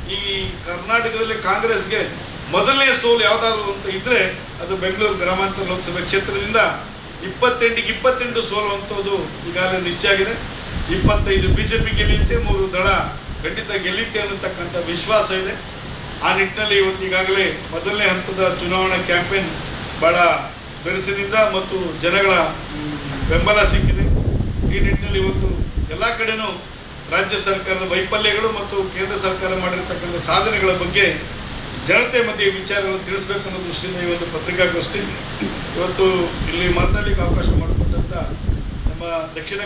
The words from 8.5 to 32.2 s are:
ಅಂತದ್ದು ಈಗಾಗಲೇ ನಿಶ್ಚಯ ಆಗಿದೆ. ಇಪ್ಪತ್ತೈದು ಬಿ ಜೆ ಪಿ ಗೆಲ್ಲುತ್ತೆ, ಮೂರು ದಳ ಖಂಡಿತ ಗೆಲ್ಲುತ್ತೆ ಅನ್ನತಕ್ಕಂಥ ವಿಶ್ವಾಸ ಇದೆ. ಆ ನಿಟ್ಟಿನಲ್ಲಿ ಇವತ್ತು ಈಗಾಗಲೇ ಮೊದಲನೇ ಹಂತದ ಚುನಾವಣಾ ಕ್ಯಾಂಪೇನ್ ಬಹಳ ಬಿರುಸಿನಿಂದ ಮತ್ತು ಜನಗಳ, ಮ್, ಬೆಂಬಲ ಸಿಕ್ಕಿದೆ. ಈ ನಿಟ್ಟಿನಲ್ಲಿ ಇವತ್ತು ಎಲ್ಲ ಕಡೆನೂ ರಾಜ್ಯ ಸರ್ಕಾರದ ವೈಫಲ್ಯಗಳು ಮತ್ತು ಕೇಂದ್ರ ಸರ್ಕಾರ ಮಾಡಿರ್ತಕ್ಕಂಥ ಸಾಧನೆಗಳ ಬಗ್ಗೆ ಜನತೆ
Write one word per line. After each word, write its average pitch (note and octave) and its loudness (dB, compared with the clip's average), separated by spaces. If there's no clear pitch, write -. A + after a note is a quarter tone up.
ಅಂತದ್ದು G3 -4
ಈಗಾಗಲೇ F#3 0
ನಿಶ್ಚಯ F3+ 0
ಆಗಿದೆ. G3 4
ಇಪ್ಪತ್ತೈದು G3 4
ಬಿ - 4
ಜೆ A3 0
ಪಿ A3 0
ಗೆಲ್ಲುತ್ತೆ, G#3 4
ಮೂರು G3+ 2
ದಳ F#3 2
ಖಂಡಿತ G3 -4
ಗೆಲ್ಲುತ್ತೆ G#3+ -2
ಅನ್ನತಕ್ಕಂಥ F#3 -4
ವಿಶ್ವಾಸ E3+ 2
ಇದೆ. F#3+ -4
ಆ F#3 2
ನಿಟ್ಟಿನಲ್ಲಿ G3 2
ಇವತ್ತು F#3+ 0
ಈಗಾಗಲೇ F#3 0
ಮೊದಲನೇ G3 -2
ಹಂತದ F#3 0
ಚುನಾವಣಾ F#3 0
ಕ್ಯಾಂಪೇನ್ F3+ 0
ಬಹಳ E3+ 6
ಬಿರುಸಿನಿಂದ G3 -2
ಮತ್ತು F#3+ 2
ಜನಗಳ, F#3+ 4
ಮ್, D3+ -2
ಬೆಂಬಲ G#3 4
ಸಿಕ್ಕಿದೆ. - 4
ಈ - 4
ನಿಟ್ಟಿನಲ್ಲಿ - 2
ಇವತ್ತು F#4+ 2
ಎಲ್ಲ A#3 0
ಕಡೆನೂ A3 -4
ರಾಜ್ಯ F#3+ 0
ಸರ್ಕಾರದ F#3+ 0
ವೈಫಲ್ಯಗಳು G#3 2
ಮತ್ತು G3+ -2
ಕೇಂದ್ರ F#3+ -4
ಸರ್ಕಾರ F#3 0
ಮಾಡಿರ್ತಕ್ಕಂಥ F3+ -4
ಸಾಧನೆಗಳ F#3+ 2
ಬಗ್ಗೆ F3 0
ಜನತೆ A#3 2